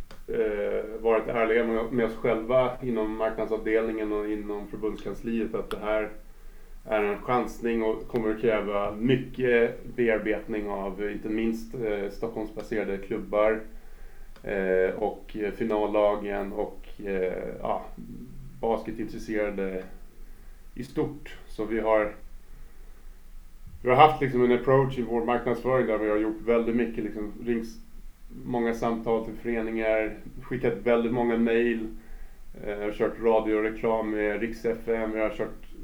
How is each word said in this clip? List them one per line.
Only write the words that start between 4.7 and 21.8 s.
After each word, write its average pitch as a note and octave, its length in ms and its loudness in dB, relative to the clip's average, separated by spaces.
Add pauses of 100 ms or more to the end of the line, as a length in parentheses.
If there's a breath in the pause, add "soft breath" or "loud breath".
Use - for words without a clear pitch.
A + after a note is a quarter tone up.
att G2+ 160 -4
det G#2 120 -6
här G#2+ 280 0 (720 soft breath)
är G#2+ 180 2
en G2+ 160 0
chansning A#2 640 0
och A2 260 0
kommer A2 220 0
att G#2+ 100 -2
kräva G#2 520 2
mycket A#2+ 920 2 (120)
bearbetning G#2+ 720 0
av G2 420 -4
inte G#2+ 180 -6
minst, A2+ 460 -2
eh, G#2 360 -2
Stockholmsbaserade G#2 880 -4
klubbar, G#2+ 640 0 (840 soft breath)
eh, F#2+ 520 2
och - 420 -4 (200)
finallagen G#2 960 2
och, - 360 -6 (160)
eh, F#2 440 -2 (120)
ja, G#2 240 -2 (760)
basketintresserade G#2 1200 -2 (920 soft breath)
i B2 100 -8
stort. - 520 -4 (120)
Så - 160 -6
vi A2 160 0